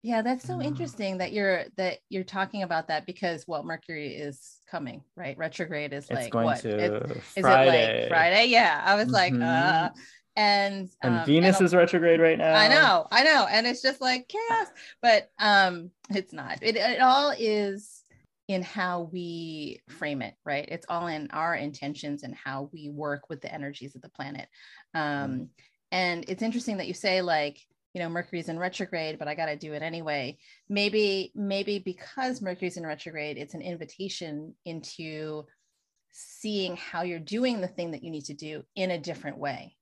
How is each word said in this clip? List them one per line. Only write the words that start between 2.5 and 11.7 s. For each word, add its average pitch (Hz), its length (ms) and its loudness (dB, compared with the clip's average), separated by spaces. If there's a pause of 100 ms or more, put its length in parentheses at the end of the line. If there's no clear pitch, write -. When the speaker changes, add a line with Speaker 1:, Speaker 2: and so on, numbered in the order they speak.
Speaker 1:
about 165 260 -2
that, 156 180 -4
because, 175 420 -6
well, 156 160 -6
Mercury 160 500 -8
is - 460 -12 (100)
coming, 143 320 -10 (140)
right? 143 220 -10
Retrograde 160 540 -6
is, 143 120 -10
Speaker 2:
It's - 80 -8
Speaker 1:
like, 117 180 -6
Speaker 2:
going 117 160 0
Speaker 1:
what? - 140 0
Speaker 2:
to 117 80 -6
Speaker 1:
It, 104 240 0
is - 180 -4 (260)
it, 196 60 0
like, - 20 0
Speaker 2:
Friday. 127 640 6
Speaker 1:
Friday? 170 380 6
Yeah. 220 380 6
I 196 100 6
was 214 140 2
like, 185 240 4
Speaker 2:
Mm-hmm. 120 100 2
Speaker 1:
"Uh," 165 460 4 (480)
and, 202 520 2 (140)
Speaker 2:
And 120 160 2
Speaker 1:
um, 110 80 -2
Speaker 2:
Venus 170 300 8
Speaker 1:
and 185 100 6
Speaker 2:
is 165 80 4